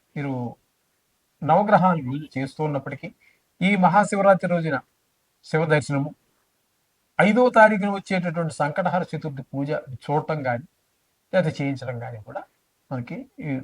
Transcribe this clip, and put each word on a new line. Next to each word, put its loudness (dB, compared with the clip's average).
మీరు -4
నవగ్రహాలు 4
పూజ -4
చేస్తూ -6
ఉన్నప్పటికీ -6
ఈ 4
మహాశివరాత్రి 4
రోజున -2
శివ 0
దర్శనము, -2
ఐదో 4
తారీఖున 6
వచ్చేటటువంటి -4
సంకటహర -2
చతుర్థి -8
పూజ -6
చూడటం -4
కానీ -4
లేదా 2
చేయించడం -6
కానీ -12
కూడా -14
మనకి -10
ఈ -4